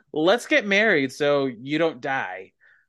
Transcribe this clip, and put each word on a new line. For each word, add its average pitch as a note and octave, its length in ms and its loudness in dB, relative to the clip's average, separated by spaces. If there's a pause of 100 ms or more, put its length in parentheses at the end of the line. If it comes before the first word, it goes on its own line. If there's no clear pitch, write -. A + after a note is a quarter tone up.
(140)
"Let's F3+ 340 2
get C#4 200 2
married G3 460 2
so C#3+ 340 2
you C3 320 -6
don't D#3 220 0
die." G#2 520 -8 (360)